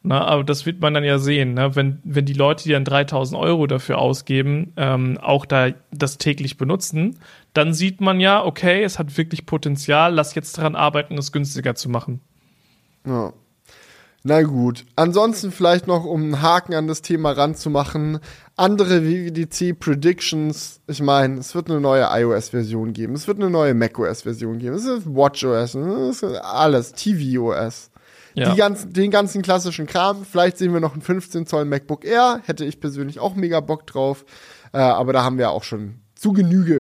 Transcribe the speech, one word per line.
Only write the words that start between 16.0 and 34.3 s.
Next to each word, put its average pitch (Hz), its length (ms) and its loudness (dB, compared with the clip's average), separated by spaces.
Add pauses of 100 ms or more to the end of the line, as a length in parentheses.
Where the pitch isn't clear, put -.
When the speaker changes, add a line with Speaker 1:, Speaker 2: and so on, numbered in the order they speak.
Speaker 2:
um 156 160 -2
einen 147 180 -2
Haken 175 320 4
an 156 160 -2
das 156 140 -6
Thema 156 300 0
ranzumachen, 151 880 -2 (360)
andere 185 480 4
W 175 220 -2
W 170 60 -6
D 160 180 -4
C 175 240 -2
Predictions. 151 1120 -2
Ich 143 160 -8
meine, 139 380 2
es - 140 -14
wird 170 140 -4
eine 156 100 0
neue 135 320 2
I-O-S-Version 113 840 -2
geben, 113 180 -6
es 147 160 -6
wird 202 100 -2
eine 196 120 0
neue 151 240 2
mac 117 240 0
O 110 80 0
S-Version 113 540 -6
geben, 123 160 -6
es 226 100 -6
wird 240 180 -4 (100)
watch 139 300 2
O 127 80 2
S, 120 220 0
es 226 480 -4
ist 185 160 -4
alles, 123 540 2
T 147 440 -2
V 123 60 0
O 113 100 0
S. 110 380 -4 (440)
Speaker 1:
Ja. 131 180 2
Speaker 2:
Die 185 40 2
ganzen, 202 360 0
den 196 180 2
ganzen 202 320 2
klassischen 175 460 -2
Kram. 196 360 0
Vielleicht 180 320 2
sehen 180 160 0
wir 170 60 0
noch 160 140 0
einen 147 100 -12
fünfzehn 180 440 -4
Zoll 151 180 -2
MacBook 143 400 -4
Air. 233 400 2
Hätte 156 200 -6
ich 147 140 -8
persönlich 139 400 -8
auch 185 160 -4
mega 170 240 0
Bock 151 300 -4
drauf. 139 360 -2 (480)